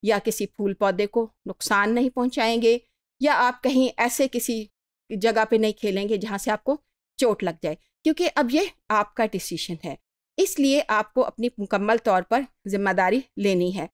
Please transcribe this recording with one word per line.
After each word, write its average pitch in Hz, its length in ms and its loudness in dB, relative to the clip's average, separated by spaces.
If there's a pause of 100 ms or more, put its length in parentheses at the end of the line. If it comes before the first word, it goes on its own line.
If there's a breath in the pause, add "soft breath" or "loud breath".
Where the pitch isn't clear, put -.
या 202 160 2
किसी 214 260 -4
फूल 196 280 -4
पौधे 196 320 0
को 226 280 -4 (140)
नुकसान 202 440 0
नहीं 240 180 2
पहुंचाएंगे, 233 720 0 (400)
या 254 120 2
आप 247 280 0
कहीं 262 380 2
ऐसे 247 280 2
किसी 226 420 -4 (420)
जगह 220 340 2
पे 220 120 2
नहीं 220 160 2
खेलेंगे 202 440 -2
जहां 202 200 -6
से - 140 -4
आपको 262 300 -2 (380)
चोट 226 240 2
लग 170 200 -4
जाए, 156 120 -4
क्योंकि - 520 -2
अब 269 240 0
ये 339 200 0 (200)
आपका 214 340 0
डिसीजन 185 580 -8
है, 143 140 -10 (420)
इसलिए 285 400 2
आपको 214 420 -2
अपनी 240 380 -2
मुकम्मल 208 380 0
तौर 196 240 2
पर 254 240 0 (220)
जिम्मेदारी 196 560 0 (140)
लेनी 185 340 0
है। 180 220 -8